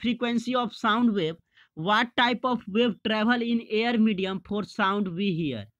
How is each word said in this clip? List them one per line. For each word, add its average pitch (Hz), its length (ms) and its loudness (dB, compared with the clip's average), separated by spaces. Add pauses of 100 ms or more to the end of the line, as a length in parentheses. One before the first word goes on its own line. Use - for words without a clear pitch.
frequency 240 520 -2
of 247 220 -2
sound 226 400 2
wave, 170 180 -2 (520)
what 226 340 2
type 247 300 0
of 240 120 -2 (140)
wave 233 180 2 (120)
travel 226 420 0
in 233 120 0 (200)
air 240 180 0
medium 190 500 0
for 208 140 -4
sound 196 560 -2
we 202 100 0 (120)
hear। 120 240 -4 (140)